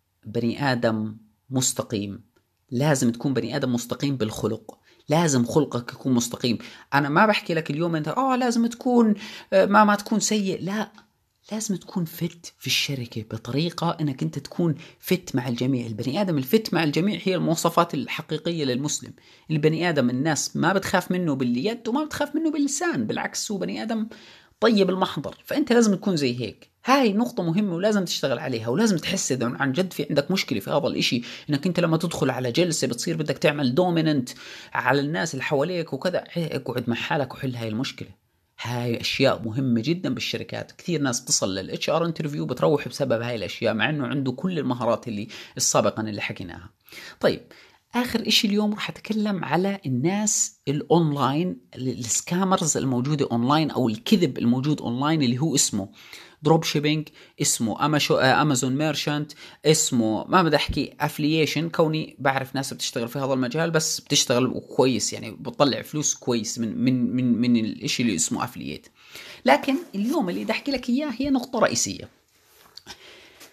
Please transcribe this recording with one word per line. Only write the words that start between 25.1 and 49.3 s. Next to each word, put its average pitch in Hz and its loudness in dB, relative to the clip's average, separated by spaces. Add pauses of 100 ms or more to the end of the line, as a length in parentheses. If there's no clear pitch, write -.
فأنت - 0
لازم 220 6
تكون 185 0
زي 127 0
هيك. - -8 (160)
هاي 247 6
نقطة 220 0
مهمة 170 0
ولازم 196 2
تشتغل 135 -2
عليها، 120 -4
ولازم 185 4
تحس - -4
إذا 120 2
عن 135 0
جد 175 -2
في 143 -4
عندك 147 2
مشكلة 151 0
في 135 -6
هذا 139 2
الإشي، 110 0 (280)
إنك 143 0
أنت 170 0
لما 160 4
تدخل - 0
على 120 -2
جلسة 156 2
بتصير 156 -4
بدك 151 -2
تعمل 147 2
dominant 160 2 (440)
على 131 2
الناس 160 -2
اللي 131 -6
حواليك 160 -2
وكذا. 165 -2 (140)
إيه، 156 -2
اقعد 127 -4
مع 117 0
حالك 147 -2
وحل 127 -6
هاي 117 -6
المشكلة. 110 -8 (380)
هاي 120 -4
أشياء - 2
مهمة 117 0
جدًا 151 -2
بالشركات. 110 -6
كثير 156 -4
ناس 127 0
بتصل - 0
لل 95 -6
اتش - -4
ار 165 2
interview 160 -4
بتروح 160 0
بسبب 123 0
هاي 120 -4
الأشياء، 107 -2
مع 110 2
إنه 147 -2
عنده 131 -2
كل 175 -4
المهارات 120 0
اللي 107 -6 (300)
السابقة 113 2
اللي 107 -6
حكيناها. 87 -10 (500)
طيب، 143 2 (540)
آخر 240 -2
إشي 214 4
اليوم 208 2
راح - -6
أتكلم 208 -2